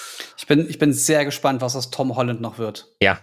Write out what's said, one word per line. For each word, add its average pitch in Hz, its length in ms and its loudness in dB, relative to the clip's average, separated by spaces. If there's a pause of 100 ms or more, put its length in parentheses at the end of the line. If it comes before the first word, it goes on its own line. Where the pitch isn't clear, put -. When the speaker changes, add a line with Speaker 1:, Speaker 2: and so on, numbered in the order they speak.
(380)
Speaker 1:
Ich - 80 -16
bin, 151 240 4
ich 165 80 -8
bin 147 160 4
sehr 147 320 2
gespannt, 135 360 -2
was 127 140 -2
aus 127 140 -6
Tom 131 260 -4
Holland 120 260 -2
noch 117 180 -8
wird. 107 420 -8
Speaker 2:
Ja. 95 220 4